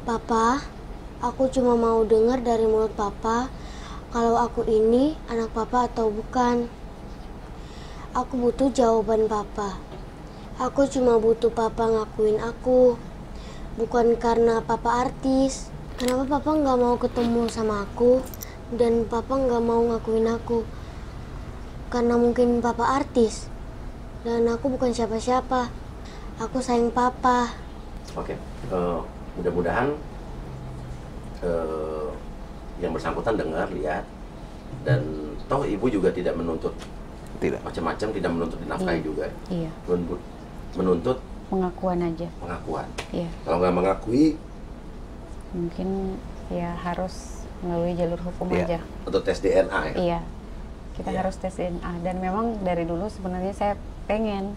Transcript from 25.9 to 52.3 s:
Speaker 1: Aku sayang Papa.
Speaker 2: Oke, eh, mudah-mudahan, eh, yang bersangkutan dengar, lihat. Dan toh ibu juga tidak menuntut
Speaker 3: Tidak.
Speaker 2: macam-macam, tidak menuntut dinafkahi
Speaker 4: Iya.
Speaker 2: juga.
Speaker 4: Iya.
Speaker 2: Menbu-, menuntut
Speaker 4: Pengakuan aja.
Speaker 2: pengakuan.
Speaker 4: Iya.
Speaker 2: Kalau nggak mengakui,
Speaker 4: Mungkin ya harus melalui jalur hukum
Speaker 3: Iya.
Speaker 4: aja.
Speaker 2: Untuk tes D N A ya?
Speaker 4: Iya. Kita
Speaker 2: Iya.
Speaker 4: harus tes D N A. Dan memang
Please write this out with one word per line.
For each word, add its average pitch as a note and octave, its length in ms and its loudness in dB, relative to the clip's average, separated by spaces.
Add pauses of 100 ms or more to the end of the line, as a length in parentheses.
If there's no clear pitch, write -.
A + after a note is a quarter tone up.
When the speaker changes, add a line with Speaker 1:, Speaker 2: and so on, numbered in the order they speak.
Speaker 1:
Aku B3 240 -2
sayang A#3 320 4
Papa. B3 560 4 (640)
Speaker 2:
Oke, - 240 -6 (320)
eh, F2 280 0 (360)
mudah-mudahan, C3+ 560 2 (1500)
eh, D#2+ 680 -2 (720)
yang F2 120 -2
bersangkutan F#2 480 -2
dengar, - 320 -2
lihat. - 320 -4 (800)
Dan - 200 4 (440)
toh - 160 0
ibu G2+ 240 0
juga G#2 240 4
tidak - 240 -2
menuntut E2 400 -4 (640)
Speaker 3:
Tidak. C2 240 -2
Speaker 2:
macam-macam, - 480 -4
tidak F2 200 0
menuntut E2+ 280 -2
dinafkahi F3 400 -2
Speaker 4:
Iya. D#3 80 -4
Speaker 2:
juga. D#3 180 -4 (220)
Speaker 4:
Iya. E3 240 -2 (160)
Speaker 2:
Menbu-, F2 360 -2 (520)
menuntut F#2 420 2 (300)
Speaker 4:
Pengakuan F3+ 560 0
aja. E3+ 240 -4 (120)
Speaker 2:
pengakuan. - 480 -6 (240)
Speaker 4:
Iya. E3+ 180 -2 (140)
Speaker 2:
Kalau - 160 2
nggak F2+ 160 6
mengakui, C3 600 4 (1120)
Speaker 4:
Mungkin F#3+ 720 -2 (320)
ya F3 240 -2
harus F3+ 640 -6 (240)
melalui F3 320 0
jalur E3+ 240 0
hukum F3+ 320 -2
Speaker 3:
Iya. F3 120 2
Speaker 4:
aja. E3+ 140 0 (220)
Speaker 2:
Untuk - 240 0
tes - 160 0
D - 80 2
N - 240 6
A F3+ 160 0
ya? - 80 -6
Speaker 4:
Iya. F3 220 0 (760)
Kita F#3 160 -6
Speaker 2:
Iya. F#3 160 -2
Speaker 4:
harus F#3+ 160 -2
tes F#3 160 -4
D F3+ 160 -2
N F3 80 -6
A. F3 240 -6
Dan F#3 160 -2
memang G#3 400 0